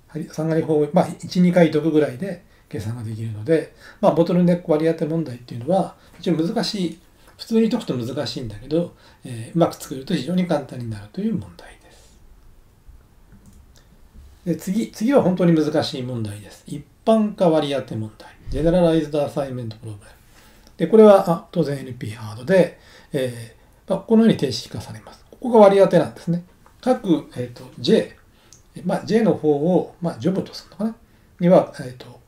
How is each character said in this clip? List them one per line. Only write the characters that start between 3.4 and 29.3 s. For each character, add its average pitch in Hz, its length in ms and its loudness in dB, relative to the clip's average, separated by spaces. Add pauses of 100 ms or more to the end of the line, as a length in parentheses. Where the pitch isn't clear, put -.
で、 156 300 0 (260)
ま 196 80 4
あ、 151 40 4
ボ 165 120 2
ト 185 80 -2
ル 175 120 4
ネ 175 100 4
ッ - 80 -4
ク 165 100 0
割 156 140 2
り 165 60 2
当 160 80 -4
て 165 40 -2
問 156 200 -4
題 123 120 -12
っ - 40 -16
て - 140 -16
い 120 40 -10
う 117 80 -10
の 175 80 0
は、 180 220 -2 (220)
一 185 120 -4
応 165 40 2
難 165 300 -2
し 185 220 -4
い、 - 140 -10 (360)
普 - 100 -18
通 226 140 0
に 226 100 2
解 247 100 -4
く - 60 -14
と 139 80 -4
難 123 320 -6
し - 120 -10
い - 40 -8
ん 113 60 -10
だ 104 80 -12
け - 120 -18
ど、 170 260 -2 (300)
え 117 280 -12
ー、 - 40 -4
う - 20 0
ま 165 100 2
く - 60 -8
作 - 200 -14
る 131 100 -12
と 185 100 -6
非 131 100 -4
常 175 100 -6
に 180 120 0
簡 151 140 -2
単 127 180 -14
に 120 120 -10
な 104 100 -10
る 104 120 -20
と 185 80 -12
い 220 100 -4
う 202 40 -4
問 107 220 -10
題 - 260 -20
で - 100 -20
す。 - 260 -20 (2250)
で、 170 120 -2
次、 214 340 -4
次 240 220 -2
は 277 100 6
本 180 140 0
当 185 80 0
に 170 100 6
難 151 300 0
し 139 140 -8
い 127 40 -6
問 123 200 -6
題 104 180 -8
で 101 100 -20
す。 - 160 -20
一 143 180 -12 (200)
般 214 300 2
化 180 160 2
割 151 180 2
り 139 60 -4
当 131 80 -4
て - 120 -12
問 110 240 -6
題。 - 120 -20 (200)
ジ 117 80 -2
ェ 147 60 -2
ネ 165 60 4
ラ 180 100 4
ラ 165 140 4
イ 160 80 2
ズ 147 80 -6
ド 147 140 -2
ア - 40 -6
サ 139 180 -6
イ 131 40 -10
ン 127 60 -10
メ 127 60 -10
ン 113 60 -8
ト 110 80 -14
プ - 100 -18
ロ 110 60 -12
ブ 101 120 -18
レ - 60 -20
ム。 - 60 -20 (600)
で、 165 100 -2
こ 220 100 4
れ 220 60 10
は、 196 280 8
あ、 - 220 -2
当 175 100 0
然 139 160 -4
エ 131 40 -12
ヌ 131 100 -12
ピ 123 160 -10
ー 104 60 -10
ハ 107 200 -12
ー - 20 -14
ド 120 80 -16
で、 180 340 2 (340)
え 120 440 -6 (300)
ー、 - 40 -4
ま 185 60 0
あ、 - 40 -4
こ 226 160 2
の 220 60 6
よ 226 60 6
う 175 40 6
に - 40 2
定 131 160 -4
式 - 160 -10
化 113 120 -12
さ - 120 -14
れ - 80 -16
ま - 120 -20
す。 - 180 -20
こ - 100 -20
こ 240 120 -6
が 233 80 6
割 196 160 8
り 196 60 8
当 175 60 6
て 180 100 4
な 135 80 2
ん - 80 -14
で - 60 -20
す - 100 -6
ね。 175 140 -2 (360)
各、 208 560 -2
え 123 160 -8
ー - 0 -
と、 - 120 -20 (140)
J、 160 380 0 (680)
ま 190 180 -4
あ、 - 20 -
J 214 180 2
の 175 120 4